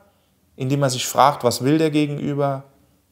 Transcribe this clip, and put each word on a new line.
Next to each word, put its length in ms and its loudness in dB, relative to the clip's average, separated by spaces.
indem 260 -2
man 80 2
sich 180 -6
fragt, 360 4
was 200 0
will 140 2
der 140 0
Gegenüber 720 -2